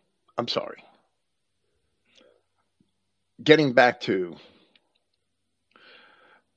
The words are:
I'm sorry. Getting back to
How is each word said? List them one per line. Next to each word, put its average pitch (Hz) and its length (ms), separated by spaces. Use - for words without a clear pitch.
I'm 120 100
sorry. - 360
Getting 147 300
back 123 280
to 90 340